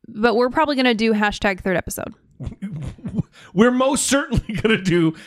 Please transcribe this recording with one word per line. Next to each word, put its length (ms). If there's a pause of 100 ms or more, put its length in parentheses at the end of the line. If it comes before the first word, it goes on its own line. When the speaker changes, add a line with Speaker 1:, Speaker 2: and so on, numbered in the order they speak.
Speaker 1:
but 260
we're 160
probably 260
gonna 180
do 200
hashtag 460
third 160
episode. 360 (280)
Speaker 2:
<laughs> 120 (1000)
We're 160
most 360
certainly 480
gonna 260
do 320 (140)